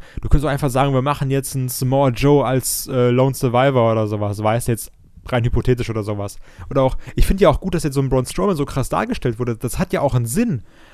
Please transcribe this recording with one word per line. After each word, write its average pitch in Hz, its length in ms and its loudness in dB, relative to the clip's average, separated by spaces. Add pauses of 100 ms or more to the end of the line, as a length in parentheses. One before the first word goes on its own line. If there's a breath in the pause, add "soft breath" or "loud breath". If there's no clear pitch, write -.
(200 loud breath)
du - 80 -8
könntest 147 180 6
auch 139 40 -2
einfach 139 200 -2
sagen, 135 240 2
„Wir 127 80 2
machen 139 280 -2
jetzt 135 260 -2
einen 127 120 -4
Samoa 131 420 0
Joe 139 360 4
als, - 400 -2
äh, 123 240 2
Lone 127 240 2
Survivor“ 123 560 2
oder 110 160 0
sowas, 104 340 -4
weißt 110 280 0
du, 123 40 0
jetzt - 200 -6 (340)
rein 123 180 0
hypothetisch 120 460 0
oder 107 140 -4
sowas. 101 340 -8 (320 loud breath)
Oder 131 120 2
auch, 131 140 2 (200 loud breath)
ich - 100 4
find 190 140 0
ja 190 80 8
auch 131 120 2
gut, 180 140 -6
dass 160 80 -2
jetzt 139 120 -4
so 139 60 2
ein 135 80 0
Braun 127 180 0
Strowman 185 300 -2
so 143 80 -2
krass 135 240 -4
dargestellt 156 520 -2
wurde, 120 160 -2
das - 240 -6
hat - 120 -2
ja 180 100 -2
auch 135 120 0
einen 120 120 0
Sinn. 165 360 -2 (320 loud breath)